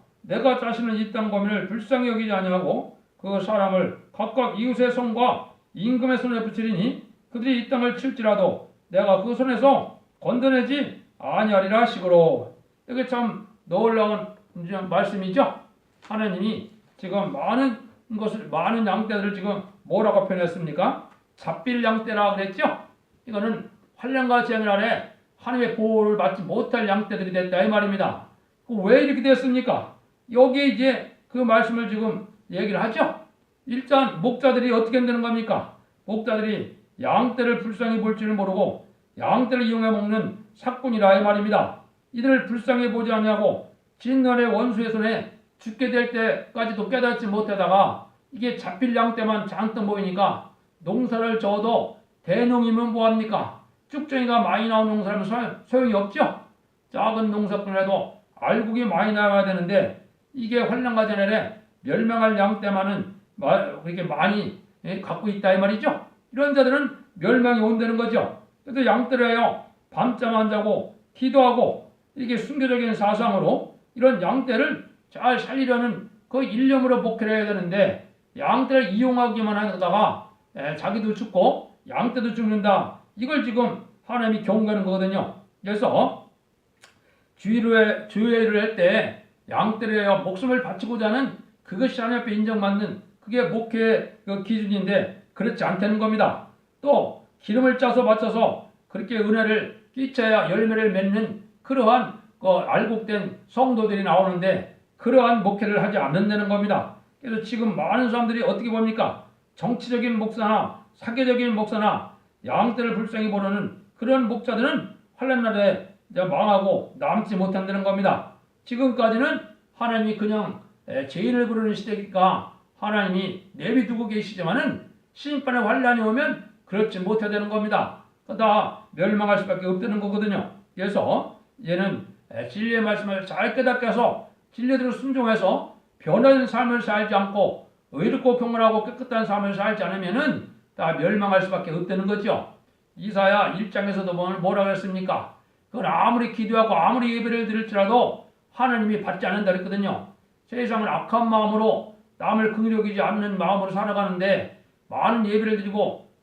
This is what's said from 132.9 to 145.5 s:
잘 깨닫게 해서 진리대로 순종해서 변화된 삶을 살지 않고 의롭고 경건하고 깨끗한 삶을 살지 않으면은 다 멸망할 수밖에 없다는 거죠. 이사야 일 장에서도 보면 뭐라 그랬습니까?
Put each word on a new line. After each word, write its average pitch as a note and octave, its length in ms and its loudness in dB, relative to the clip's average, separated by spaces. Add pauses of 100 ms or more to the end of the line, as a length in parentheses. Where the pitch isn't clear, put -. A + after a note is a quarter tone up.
잘 A3 280 -2
깨닫게 B3 340 0
해서 G#3 400 0 (240)
진리대로 B3 380 0
순종해서 A3+ 880 0 (200)
변화된 B3+ 480 6
삶을 A#3 340 0
살지 G#3 340 0
않고 G3 540 0 (240)
의롭고 A#3+ 460 2
경건하고 A3+ 460 2
깨끗한 A3+ 420 -4
삶을 G3+ 280 -2
살지 G3+ 300 -2
않으면은 F#3+ 640 -4 (280)
다 D#3+ 180 -2
멸망할 F#3+ 480 2
수밖에 F#3 280 -4
없다는 F3+ 360 -4
거죠. G3+ 480 -2 (420)
이사야 G3 640 2
일 G#3+ 120 -6
장에서도 F#3+ 460 -4
보면 F3+ 240 -2
뭐라 G3 240 0
그랬습니까? F#3 720 -4 (340)